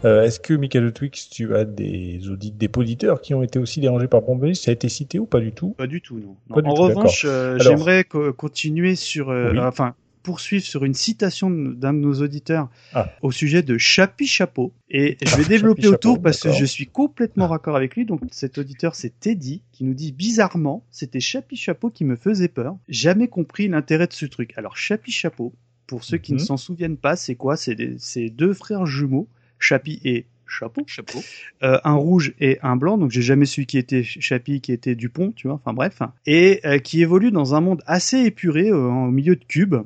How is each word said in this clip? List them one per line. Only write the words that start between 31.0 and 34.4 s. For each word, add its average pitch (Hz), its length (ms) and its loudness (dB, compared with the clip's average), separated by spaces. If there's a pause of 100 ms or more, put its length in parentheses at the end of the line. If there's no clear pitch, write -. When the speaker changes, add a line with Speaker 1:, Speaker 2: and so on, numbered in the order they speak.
Speaker 2:
Euh, 131 220 4
un 151 100 4
rouge 151 460 2
et 135 220 2
un 127 140 0
blanc, 170 200 0
donc 151 140 2
j'ai 123 120 0
jamais 139 220 6
su 139 220 -4
qui 139 100 -4
était 127 260 0
Ch-, - 180 -8
Chapi, 135 420 -4